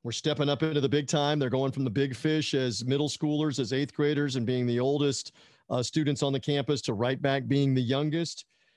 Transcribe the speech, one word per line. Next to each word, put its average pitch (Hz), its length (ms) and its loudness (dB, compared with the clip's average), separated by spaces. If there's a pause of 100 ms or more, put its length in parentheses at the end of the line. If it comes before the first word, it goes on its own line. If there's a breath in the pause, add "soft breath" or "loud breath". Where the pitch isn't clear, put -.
We're 117 100 -6
stepping 143 340 0
up 143 160 0
into 156 160 0
the 139 80 2
big 143 220 0
time. 147 280 2
They're 135 120 0
going 131 240 0
from 135 100 -2
the 127 60 0
big 135 260 0
fish 156 380 0
as 123 320 0
middle 143 240 0
schoolers, 151 500 -2
as 117 140 -2
eighth 139 200 -2
graders, 143 440 0
and 117 80 0
being 127 200 0
the 120 140 2
oldest, 139 540 0 (360 soft breath)
uh, 123 140 0
students 147 400 0
on 139 80 2
the 135 80 -2
campus 143 440 0
to 123 100 -2
right 120 280 -2
back 139 280 0
being 139 240 4
the 131 80 2
youngest. 147 640 -2 (320)